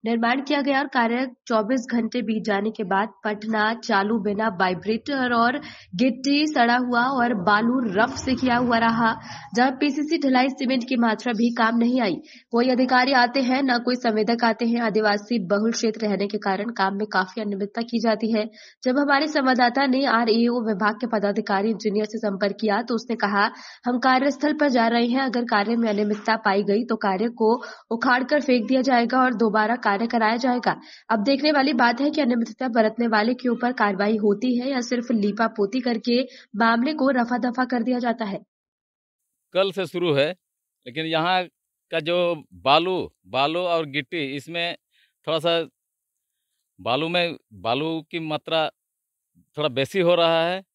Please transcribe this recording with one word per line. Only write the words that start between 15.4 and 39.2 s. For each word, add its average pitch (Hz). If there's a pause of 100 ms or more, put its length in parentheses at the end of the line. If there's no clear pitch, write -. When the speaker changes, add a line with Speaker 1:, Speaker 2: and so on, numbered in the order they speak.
Speaker 1:
क्षेत्र 220
रहने 202
के 202
कारण 202
काम 196
में 214
काफी 196
अनियमितता 202
की 233
जाती 220
है। 214 (340)
जब 254
हमारे 285
संवाददाता 262
ने 262
आरएओ 233
विभाग 214
के 220
पदाधिकारी 208
इंजीनियर 214
से 226
संपर्क 196
किया 214
तो 233
उसने 226
कहा, 202 (320)
"हम 247
कार्यस्थल 269
पर 294
जा 233
रहे 233
हैं, 254
अगर 254
कार्य 226
में 233
अनियमितता 208
पाई 208
गई 202
तो 226
कार्य 196
को 233 (280)
उखाड़ 247
कर 294
फेंक 247
दिया 262
जाएगा 247
और 254
दोबारा 214
कार्य 220
कराया 226
जाएगा।" 240 (300)
अब 214
देखने 277
वाली 277
बात 240
है 285
कि 302
अनियमितता 247
बरतने 226
वाले 226
के 247
ऊपर 240
कार्रवाई 208
होती 214
है 254
या 254
सिर्फ 240
लीपापोती 214
करके 240 (340)
मामले 233
को 269
रफा 240
दफा 254
कर 247
दिया 247
जाता 233
है। 196 (1120)